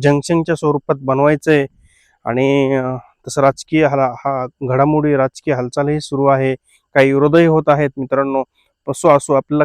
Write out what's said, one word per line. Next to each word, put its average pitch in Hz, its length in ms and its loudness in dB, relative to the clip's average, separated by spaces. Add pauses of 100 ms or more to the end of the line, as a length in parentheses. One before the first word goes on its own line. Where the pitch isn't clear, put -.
जंक्शनच्या 156 540 0
स्वरूपात 147 460 -4
बनवायचं 143 500 0
आहे. 143 160 2 (580)
आणि, 135 480 0
अ, 131 220 -2
तसं - 460 -10
राजकीय 151 440 0
हा, 135 260 0
हा 127 360 -6 (220)
घडामोडी, 147 460 0
राजकीय 135 380 -2
हालचालही 143 480 -4
सुरू 139 240 -4
आहे, 135 300 0 (400)
काही 135 180 4
विरोधही 147 320 4
होत 160 220 2
आहेत 147 300 2
मित्रांनो. 135 460 -2 (460)
असो, 151 200 0
असो, 143 240 4
आपल्याला 147 320 0